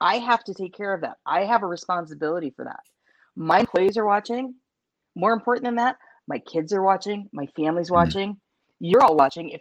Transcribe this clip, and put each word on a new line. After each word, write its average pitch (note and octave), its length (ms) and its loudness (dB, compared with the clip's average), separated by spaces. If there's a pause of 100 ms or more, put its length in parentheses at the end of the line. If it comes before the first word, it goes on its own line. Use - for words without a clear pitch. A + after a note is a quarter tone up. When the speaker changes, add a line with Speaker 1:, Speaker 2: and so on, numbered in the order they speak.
Speaker 1:
I F#3 180 2
have A#3 260 0
to F#3+ 100 -10
take F3+ 220 -12
care G3+ 160 -4
of F3 100 -4
that. - 220 -8
I E3+ 200 0
have G#3+ 180 2
a G3 60 -6
responsibility E3 840 -6
for B2+ 140 -14
that. - 160 -14 (560)
My D#3+ 240 2
employees G3 360 0
are G#3+ 100 0
watching. A#3+ 480 -2 (600)
More G3 180 2
important A#3+ 320 0
than A#3+ 120 -2
that, A#3+ 220 0 (280)
my C#3 140 -6
kids E3 320 -4
are F#3+ 100 0
watching, G3 500 0
my C#3+ 220 -8
family's E3 360 -2
Speaker 2:
Mm. F3 40 0
Speaker 1:
watching, F#3+ 460 2 (400)
you're F3 240 6
all D#3+ 120 6
watching. D3 340 2
If D#3+ 100 -14